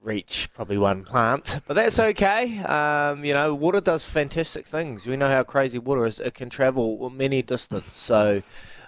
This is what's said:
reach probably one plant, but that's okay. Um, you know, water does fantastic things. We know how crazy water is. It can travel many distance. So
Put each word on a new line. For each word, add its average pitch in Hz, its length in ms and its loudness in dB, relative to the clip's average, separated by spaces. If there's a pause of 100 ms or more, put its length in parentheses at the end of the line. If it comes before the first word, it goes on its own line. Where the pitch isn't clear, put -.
reach - 520 -6
probably 101 240 -4
one 98 260 2
plant, 120 640 0
but 143 80 -6
that's 220 260 4
okay. 220 600 2
Um, 147 680 0
you 143 80 0
know, 147 220 2
water 175 260 2
does 165 240 0
fantastic 156 640 -4
things. 147 400 -6
We 131 100 -2
know 139 120 2
how 135 140 4
crazy 127 360 -2
water 127 260 0
is. 110 140 -4
It - 160 -6
can 123 160 -12
travel 127 580 0
many 135 320 0
distance. 123 560 -6
So 104 460 2 (440)